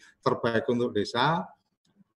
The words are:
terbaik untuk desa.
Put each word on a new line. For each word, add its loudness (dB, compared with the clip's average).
terbaik 0
untuk 0
desa. 0